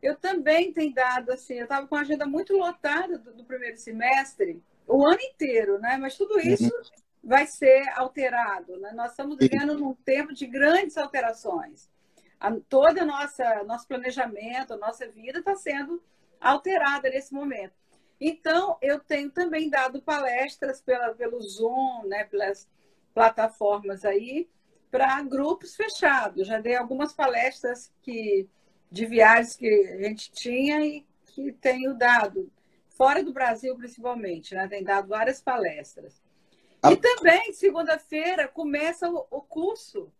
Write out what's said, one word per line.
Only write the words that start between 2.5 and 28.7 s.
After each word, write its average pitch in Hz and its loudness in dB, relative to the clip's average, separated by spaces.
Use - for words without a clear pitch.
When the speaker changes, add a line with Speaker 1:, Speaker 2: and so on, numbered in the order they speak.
Speaker 1:
lotada 349 -2
do, 226 -20
do 240 -20
primeiro 247 -10
semestre, 226 -2
o 277 4
ano 349 6
inteiro, 226 -2
né? 240 -2
Mas 269 -8
tudo 403 -4
Speaker 2:
Uhum. 392 4
Speaker 1:
isso 320 2
vai 269 4
ser 269 4
alterado, 240 -4
né? 208 -14
Nós 233 -8
estamos 285 -8
Speaker 2:
Sim. 262 6
Speaker 1:
vivendo 294 0
num 269 -4
tempo 294 -2
de 269 -10
grandes 302 2
alterações. 269 -6
A, 202 -2
toda 302 6
a - 0
nossa, 262 -2
nosso 233 -10
planejamento, 247 -8
a 208 -10
nossa 226 -8
vida 226 -10
tá 392 -2
sendo 294 -6
alterada 285 0
nesse 269 -8
momento. 269 -8
Então, 330 -2
eu 285 0
tenho 285 -6
também 320 -2
dado 269 0
palestras 269 -4
pela, 240 0
pelo 240 -6
Zoom, 226 -4
né, 202 -4
pelas 202 -6
plataformas 208 2
aí, 240 -2
pra 262 2
grupos 285 -4
fechados. 254 0
Já 220 -4
dei 233 0
algumas 262 -4
palestras 247 -2
que, 214 -2